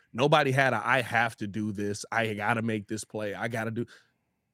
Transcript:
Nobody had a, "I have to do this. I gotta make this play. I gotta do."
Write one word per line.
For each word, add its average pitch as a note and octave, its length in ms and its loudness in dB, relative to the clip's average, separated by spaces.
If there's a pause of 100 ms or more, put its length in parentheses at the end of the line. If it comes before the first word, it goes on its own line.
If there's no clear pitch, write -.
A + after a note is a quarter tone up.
(120)
Nobody D3 400 4
had C3+ 200 4
a, A2 140 0
"I B2+ 160 4
have A#2 360 0
to G#2+ 100 -6
do G#2+ 240 -4
this. G2+ 400 -4
I A2 220 0
gotta A2 280 0
make A2 240 -2
this A2 160 -6
play. G#2+ 320 -8
I G#2 140 -6
gotta A2+ 240 -4
do." A#2 140 -4 (680)